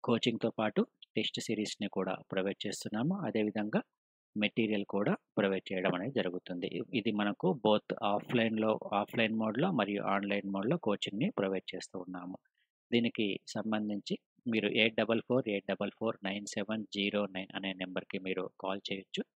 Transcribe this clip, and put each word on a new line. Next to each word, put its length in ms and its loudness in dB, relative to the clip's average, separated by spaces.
కోచింగ్‌తో 480 2
పాటు 280 2
టెస్ట్ 280 -2
సిరీస్‌ని 500 -2
కూడా 240 0
ప్రొవైడ్ 360 -2
చేస్తున్నాము. 640 -2
అదేవిధంగా 580 0
మెటీరియల్ 500 2
కూడా 260 0
ప్రొవైడ్ 340 2
చేయడం 280 0
అనేది 200 -4
జరుగుతుంది. 520 -2
ఇది 180 2
మనకు 360 0
both 320 4
ఆఫ్‌లైన్‌లో, 640 2
ఆఫ్‌లైన్ 420 0
మోడ్‌లో 360 2
మరియు 340 2
ఆన్‌లైన్ 440 0
మోడ్‌లో 300 0
కోచింగ్‌ని 520 0
ప్రొవైడ్ 360 0
చేస్తూ 320 -10
ఉన్నాము. 360 -10
దీనికి 360 2
సంబంధించి 640 -2
మీరు 260 2
ఎయిట్ 240 4
డబల్ 260 2
ఫోర్ 260 0
ఎయిట్ 180 -2
డబల్ 260 -2
ఫోర్ 300 -2
నైన్ 240 -4
సెవెన్ 440 -4
జీరో 380 2
నైన్ 240 -8
అనే 220 -4
నెంబర్‌కి 460 -6
మీరు 240 -2
కాల్ 260 -4
చేయొచ్చు. 400 -6